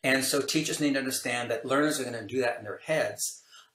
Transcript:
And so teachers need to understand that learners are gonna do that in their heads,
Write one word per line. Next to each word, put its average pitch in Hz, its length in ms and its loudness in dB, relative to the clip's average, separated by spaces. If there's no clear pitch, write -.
And 131 220 4
so 143 160 2
teachers 156 400 0
need 143 140 4
to 139 40 2
understand 123 520 -2
that 113 160 -2
learners 143 340 2
are 131 40 -2
gonna 117 220 -6
do 123 140 -2
that 120 160 2
in 107 80 -12
their 101 180 -8
heads, - 600 -2